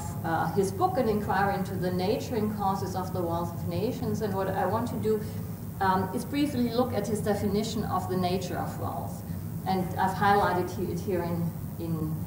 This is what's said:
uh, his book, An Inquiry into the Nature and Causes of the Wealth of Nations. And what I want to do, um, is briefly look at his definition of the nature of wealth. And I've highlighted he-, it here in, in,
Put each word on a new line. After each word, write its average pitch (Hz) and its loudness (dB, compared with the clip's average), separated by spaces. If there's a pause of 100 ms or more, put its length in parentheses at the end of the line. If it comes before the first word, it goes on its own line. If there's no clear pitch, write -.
(240)
uh, 165 2
his 190 2
book, 370 2
An 226 4
Inquiry 202 2
into 190 -2
the 180 0
Nature 214 0
and 214 0
Causes 190 0
of 185 -4
the 180 -2
Wealth 170 0
of - -4
Nations. 208 0
And 202 0
what 190 0
I 190 0
want 226 0
to 226 -4
do, 214 2 (600)
um, 190 4
is 240 -2
briefly 247 2
look 240 2
at 214 0
his 214 0
definition 208 0
of 185 0
the 185 0
nature 180 0
of - -4
wealth. - -6 (440)
And 185 2 (140)
I've 185 4
highlighted 185 4
he-, 180 -2
it 170 -2
here 180 0
in, 170 0 (340)
in, 160 -2 (120)